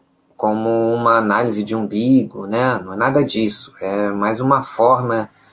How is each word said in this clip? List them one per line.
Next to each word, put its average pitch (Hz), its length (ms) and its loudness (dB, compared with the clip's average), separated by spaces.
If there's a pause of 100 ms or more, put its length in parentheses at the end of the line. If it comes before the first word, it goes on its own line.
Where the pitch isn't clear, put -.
(360)
como 110 340 -2 (240)
uma 117 240 2
análise 107 460 0
de 104 100 -6
umbigo, 107 720 0
né? 117 340 0
Não 92 140 -12
é 98 40 -8
nada 135 260 2
disso. 107 560 -4
É 101 320 -2
mais 104 300 -2
uma 135 200 2
forma 120 680 0 (240)